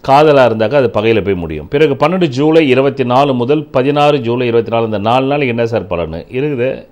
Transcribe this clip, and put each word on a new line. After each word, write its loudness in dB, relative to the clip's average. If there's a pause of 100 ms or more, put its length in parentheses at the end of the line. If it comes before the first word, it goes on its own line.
காதலா 4
இருந்தாக்கா 0
அது 2
பகையில 0
போய் -2
முடியும். -8
பிறகு 0
பன்னெண்டு 0
ஜூலை 2
இருபத்தி 0
நாலு 2
முதல் -2
பதினாறு 0
ஜூலை -2
இருபத்தி 0
நாலு, 0
இந்த -4
நாலு 0
நாளைக்கு -2
என்ன -2
சார் -4
பலனு? -6
இருக்குது. -6